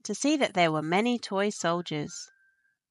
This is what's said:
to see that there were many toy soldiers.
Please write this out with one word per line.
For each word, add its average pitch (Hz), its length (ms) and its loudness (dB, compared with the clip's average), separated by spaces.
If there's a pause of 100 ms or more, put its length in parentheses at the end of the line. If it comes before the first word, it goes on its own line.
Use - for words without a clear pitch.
to 208 100 -6
see 294 220 2
that 262 180 0
there 175 160 4
were 156 120 0
many 208 360 2
toy 202 320 -2
soldiers. 170 800 -4 (600)